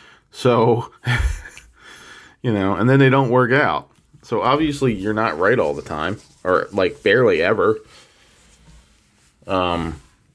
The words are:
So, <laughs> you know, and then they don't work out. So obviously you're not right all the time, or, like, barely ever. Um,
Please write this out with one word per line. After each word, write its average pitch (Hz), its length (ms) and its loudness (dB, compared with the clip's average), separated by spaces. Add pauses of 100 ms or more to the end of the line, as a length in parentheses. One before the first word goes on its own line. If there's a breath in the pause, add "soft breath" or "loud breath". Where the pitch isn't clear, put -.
(320 loud breath)
So, 120 600 0 (140)
<laughs> - 1400 -8
you 120 100 0
know, 98 220 0
and 104 160 0
then 135 80 4
they 135 120 6
don't 135 200 2
work 123 220 2
out. 107 400 -2 (300)
So 110 200 -4
obviously 139 500 0
you're 104 220 -4
not 107 240 -2
right 98 180 2
all 80 160 0
the 71 100 -8
time, 80 360 -6 (240)
or, 90 300 0
like, 92 320 -2
barely 104 360 2
ever. 101 380 0 (1700 soft breath)
Um, 87 540 -4 (340 soft breath)